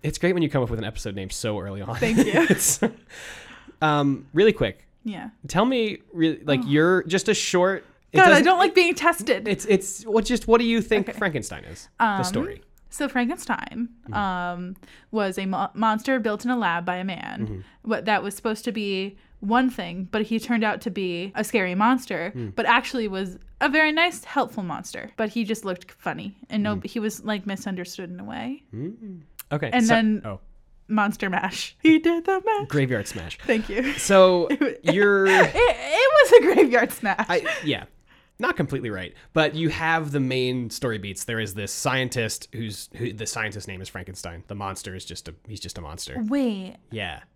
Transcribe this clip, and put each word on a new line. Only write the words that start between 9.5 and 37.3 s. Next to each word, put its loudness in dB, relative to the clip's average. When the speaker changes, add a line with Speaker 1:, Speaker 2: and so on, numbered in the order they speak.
Speaker 1:
it's, 0
what, 0
just -2
what 6
do 0
you 2
think 0
Speaker 2:
Okay. -10
Speaker 1:
Frankenstein -4
is? -18
Speaker 2:
Um, 2
Speaker 1:
The -2
story. -4
Speaker 2:
so -4
Frankenstein, -4
Speaker 1:
Mm-hmm. -10
Speaker 2:
um, -4
was -2
a -4
mo-, -2
monster 0
built -4
in -2
a 0
lab -2
by -4
a -6
man. -8
Speaker 1:
Mm-hmm. -10
Speaker 2:
What, -4
that 2
was -6
supposed -4
to -4
be -4
one 2
thing, -8
but 0
he -2
turned -2
out -2
to -6
be -6
a -4
scary 0
monster, 0
Speaker 1:
Mm. -8
Speaker 2:
but -2
actually 2
was -6
a 2
very 4
nice, 0
helpful -4
monster. -10
But -2
he -2
just -4
looked -8
funny, -10
and -2
no, -2
Speaker 1:
Mm. -8
Speaker 2:
he -6
was, -6
like, -6
misunderstood -8
in -12
a -14
way. -10
Speaker 1:
Mm. -12
Okay. -4
Speaker 2:
And 4
Speaker 1:
so, 4
Speaker 2:
then 2
Speaker 1:
oh. -10
Speaker 2:
Monster 0
Mash. -4
<laughs> -20
He 8
did 2
the 0
mash. 0
Speaker 1:
Graveyard 0
Smash. -10
Speaker 2:
Thank 0
you. -2
Speaker 1:
So 6
Speaker 2:
<laughs> -2
It 0
wa-, 0
Speaker 1:
you're 6
Speaker 2:
it, 6
it 2
was 8
a 10
graveyard 6
smash. -2